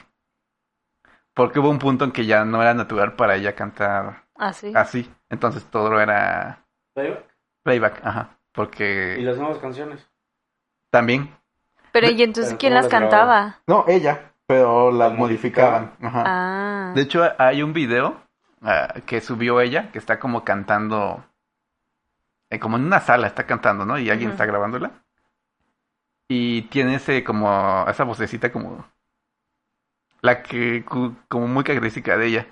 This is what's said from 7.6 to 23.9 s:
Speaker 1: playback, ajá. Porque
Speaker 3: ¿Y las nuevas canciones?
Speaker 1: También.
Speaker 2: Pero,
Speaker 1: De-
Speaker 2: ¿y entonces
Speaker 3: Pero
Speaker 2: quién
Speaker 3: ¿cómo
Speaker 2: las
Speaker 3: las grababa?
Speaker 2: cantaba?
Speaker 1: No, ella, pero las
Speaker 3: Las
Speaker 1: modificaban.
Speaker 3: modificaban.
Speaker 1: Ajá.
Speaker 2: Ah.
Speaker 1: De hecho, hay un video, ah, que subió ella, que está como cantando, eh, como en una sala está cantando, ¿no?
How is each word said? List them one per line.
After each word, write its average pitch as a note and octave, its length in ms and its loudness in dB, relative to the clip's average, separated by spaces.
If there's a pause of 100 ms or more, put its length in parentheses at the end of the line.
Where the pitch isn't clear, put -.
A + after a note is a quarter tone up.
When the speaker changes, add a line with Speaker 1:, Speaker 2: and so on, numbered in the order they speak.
Speaker 1:
playback, A#2 420 0
ajá. A2+ 240 -6 (240)
Porque G2+ 680 -4
Speaker 3:
¿Y B2 40 -6
las B2 160 -4
nuevas D3+ 200 -6
canciones? C#3+ 480 -14 (840)
Speaker 1:
También. B2 440 0 (560)
Speaker 2:
Pero, A#3 180 4
Speaker 1:
De- A#3 60 4
Speaker 2:
¿y A3+ 80 4
entonces A3+ 300 0
Speaker 3:
Pero A3+ 60 -8
Speaker 2:
quién C4 140 2
Speaker 3:
¿cómo B3 100 6
Speaker 2:
las A#3+ 100 0
Speaker 3:
las A3+ 80 4 (100)
grababa? A3+ 240 6
Speaker 2:
cantaba? G#2 320 0
Speaker 1:
No, F#3+ 220 4
ella, D3+ 440 2 (140)
pero B2 440 6
las A#2 200 4
Speaker 3:
Las A#2 80 -4
Speaker 1:
modificaban. A#2 680 2 (140)
Speaker 3:
modificaban. A#2+ 80 -8 (100)
Speaker 1:
Ajá. A#2 100 0
Speaker 2:
Ah. F#3+ 680 -4
Speaker 1:
De C#3 80 2
hecho, D#3+ 200 0 (160)
hay C3+ 240 4
un D3+ 100 -2
video, D3 480 0 (400)
ah, F#2+ 340 0 (120)
que A2+ 160 -4
subió A#2+ 400 0
ella, D3+ 280 -2
que - 80 -12
está - 200 -4
como A#2+ 260 -6
cantando, G#2 800 -2 (1300)
eh, A2 80 -6
como A2 180 -4
en B2+ 80 -2
una F3+ 160 2
sala A#2+ 260 2
está - 200 -6
cantando, G#2 400 -2
¿no? C3 120 -4